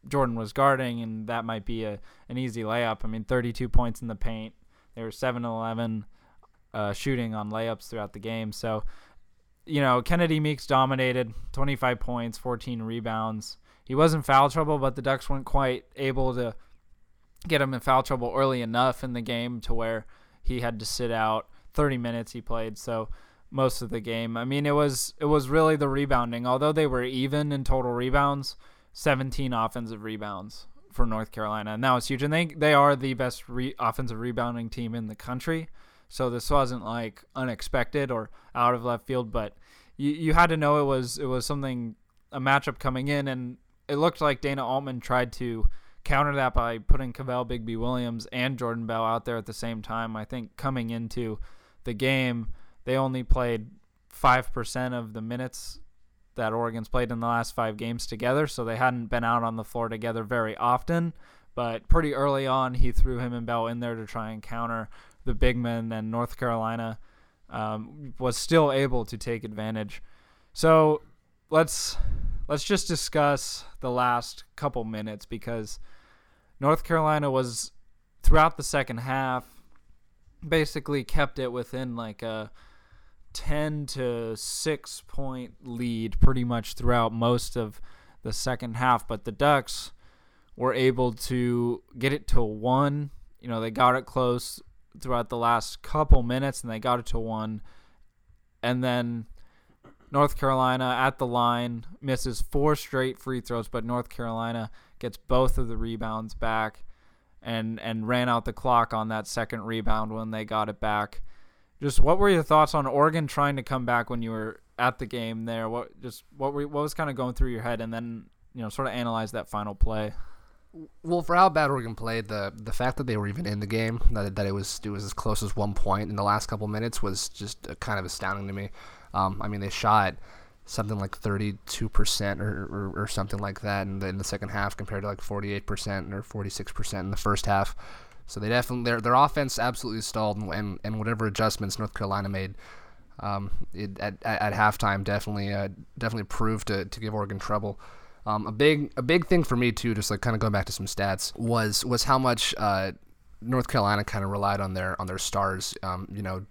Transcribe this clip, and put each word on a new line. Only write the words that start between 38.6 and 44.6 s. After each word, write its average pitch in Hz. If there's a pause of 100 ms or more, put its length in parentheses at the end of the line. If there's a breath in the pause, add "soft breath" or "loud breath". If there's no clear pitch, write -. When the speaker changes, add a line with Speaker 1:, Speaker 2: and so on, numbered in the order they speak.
Speaker 1:
of 117
left 120
field, 123
but 107 (420 soft breath)
you, 143
you 156
had 170
to 160
know 147
it 143
was, 131
it 147
was 127
something, 127 (380)
a 139
matchup 139
coming 131
in, 143
and 127 (280)
it 143
looked 160
like 143
Dana 139